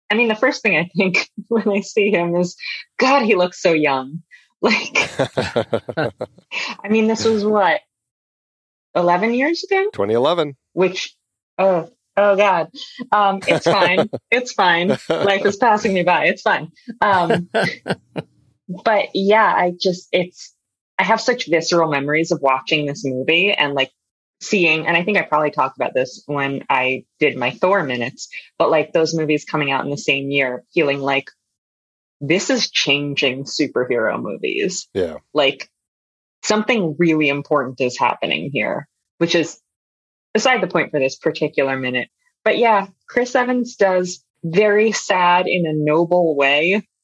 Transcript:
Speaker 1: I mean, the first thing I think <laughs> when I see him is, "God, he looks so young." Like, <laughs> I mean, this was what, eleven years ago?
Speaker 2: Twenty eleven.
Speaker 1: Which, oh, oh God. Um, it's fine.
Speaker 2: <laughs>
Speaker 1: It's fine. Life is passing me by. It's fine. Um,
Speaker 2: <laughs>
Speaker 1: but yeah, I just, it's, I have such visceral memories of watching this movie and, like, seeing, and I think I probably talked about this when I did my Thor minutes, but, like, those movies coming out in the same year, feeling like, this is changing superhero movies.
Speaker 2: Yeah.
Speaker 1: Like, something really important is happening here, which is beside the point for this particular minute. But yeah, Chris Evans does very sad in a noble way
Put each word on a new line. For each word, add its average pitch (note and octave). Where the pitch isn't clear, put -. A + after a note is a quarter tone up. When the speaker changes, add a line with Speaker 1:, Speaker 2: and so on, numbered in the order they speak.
Speaker 1:
I -
mean, A#3
the A3
first C4
thing F#3+
I F3
think F3+
<laughs> -
when A3
I G3+
see G3+
him E3+
is, F3+
"God, C4+
he G#3+
looks F3+
so F3
young." C#3+
Like, -
<laughs> -
I -
mean, A3
this A3
was A3
what, G3+
eleven F3+
years D4
ago? G4
Speaker 2:
Twenty G2+
eleven. D3
Speaker 1:
Which, F3+
oh, F#3
oh G3+
God. F#3+
Um, G3
it's E3+
fine. F#3
Speaker 2:
<laughs> -
Speaker 1:
It's -
fine. F3+
Life G3
is G3+
passing G#3+
me F3+
by. D#3+
It's G3+
fine. D#3
Um, F3+
Speaker 2:
<laughs> -
Speaker 1:
but G#3+
yeah, G3+
I F3+
just, F3+
it's, -
I -
have G#3+
such B3
visceral E3
memories D3
of D#3+
watching C#3
this C#3
movie D#3
and, C#3+
like, C3+
seeing, D#3+
and E3+
I F3
think G3
I E3
probably D3+
talked C3
about C3
this B2+
when C#3
I C3
did C#3
my B2+
Thor F#3
minutes, B2
but, -
like, D3+
those D#3+
movies D3+
coming D3
out C3+
in C#3+
the C#3+
same C#3
year, C3
feeling C#3+
like, C3+
this D#3+
is B3+
changing C#3+
superhero B2
movies. -
Speaker 2:
Yeah. E2
Speaker 1:
Like, C#3
something G#3+
really D#3
important C#3
is B2
happening F2+
here, -
which E3+
is -
beside A#3
the F#3
point E3+
for D3+
this C3+
particular C#3+
minute. B2+
But G#3+
yeah, G#3
Chris B3
Evans B3
does F#3
very G#3
sad F3+
in F3+
a D#3
noble D#3+
way D3+